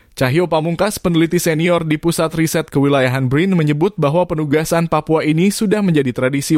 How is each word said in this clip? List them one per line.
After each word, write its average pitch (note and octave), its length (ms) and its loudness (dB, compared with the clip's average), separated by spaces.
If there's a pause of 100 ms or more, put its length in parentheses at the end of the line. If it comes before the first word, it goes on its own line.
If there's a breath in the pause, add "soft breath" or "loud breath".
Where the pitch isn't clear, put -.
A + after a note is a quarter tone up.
(120)
Cahyo C#3 320 0
Pamungkas, E3 560 -2
peneliti E3+ 400 0
senior E3+ 400 0
di D#3 160 -2
Pusat D#3+ 400 -2
Riset D#3+ 320 -2
Kewilayahan C3+ 640 0
brin, F3+ 240 2
menyebut D3+ 400 0
bahwa E3 320 0
penugasan D#3 640 0
Papua D#3 320 0
ini D#3+ 240 2
sudah G#3 320 0
menjadi D3 320 2
tradisi C3+ 460 -2